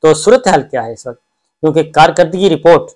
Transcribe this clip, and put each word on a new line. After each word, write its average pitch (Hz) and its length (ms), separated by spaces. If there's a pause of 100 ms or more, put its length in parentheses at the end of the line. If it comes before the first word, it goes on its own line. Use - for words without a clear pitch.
तो 156 120
सूरत 233 340
हाल 165 140
क्या 127 200
है 113 120
इस 120 140
वक्त, 120 120 (420)
क्योंकि 156 220
कारकर्दगी 165 680
रिपोर्ट 160 460